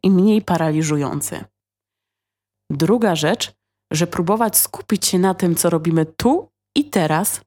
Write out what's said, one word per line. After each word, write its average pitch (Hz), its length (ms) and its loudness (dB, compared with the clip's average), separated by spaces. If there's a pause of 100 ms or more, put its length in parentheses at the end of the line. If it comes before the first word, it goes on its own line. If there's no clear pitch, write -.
i 190 80 2
mniej 202 320 4
paraliżujący. 151 1000 -2 (1300)
Druga 175 460 2
rzecz, 151 360 -2 (400)
że 156 140 0
próbować 196 500 0
skupić - 500 -2
się 185 120 0
na 185 160 2
tym, 175 200 0
co 170 160 0
robimy 165 360 0
tu 277 420 0 (280)
i 294 80 0
teraz 170 640 0